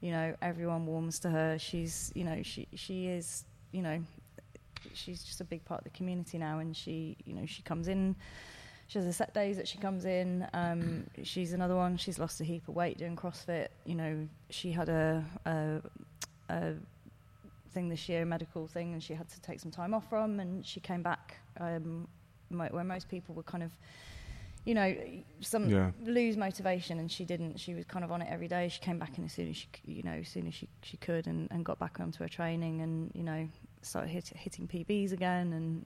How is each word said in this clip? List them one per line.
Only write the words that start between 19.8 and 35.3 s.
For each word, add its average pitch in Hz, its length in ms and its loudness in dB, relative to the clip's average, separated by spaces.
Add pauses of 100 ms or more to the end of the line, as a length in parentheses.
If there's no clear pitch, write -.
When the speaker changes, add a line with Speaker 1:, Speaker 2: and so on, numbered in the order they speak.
Speaker 1:
off 220 140 0
from, 214 300 2
and 185 260 -2
she - 140 -8
came 175 240 -2
back, - 360 -2 (200)
um, 170 480 -2 (440)
mo-, 170 200 0
where 175 140 0
most 185 240 -4
people 175 260 -6
were 160 80 -6
kind 170 220 -4
of, 165 80 -4 (920)
you 226 100 4
know, 196 200 8 (460)
some 214 280 4
Speaker 2:
Yeah. 95 220 8 (140)
Speaker 1:
lose 233 320 6
motivation, 185 640 2
and 165 100 -2
she - 140 -4
didn't. 170 340 -2
She 180 160 -6
was 170 100 -6
kind 180 200 -2
of 170 80 -2
on 170 100 0
it 165 80 -4
every 170 180 -2
day. 175 200 2
She - 120 -4
came - 180 2
back - 200 -4
in 170 60 -2
as 160 80 -6
soon 82 180 -2
as - 60 -4
she - 180 -8
c-, - 180 -10
you 78 120 -6
know, 85 80 -2
as 80 160 -4
soon - 180 -4
as - 80 -4
she, - 140 -10 (140)
she - 160 -12
could, 165 280 0
and, 165 240 -2
and 170 140 -2
got - 160 -2
back 165 200 -4
onto 170 220 -4
her 170 60 -4
training, 165 520 0
and, 160 320 0
you 170 120 -4
know, 160 220 0 (360)
started - 260 -2
hit-, 175 260 -4
hitting - 320 -8
P 175 220 -4
Bs 202 240 4
again, 180 400 2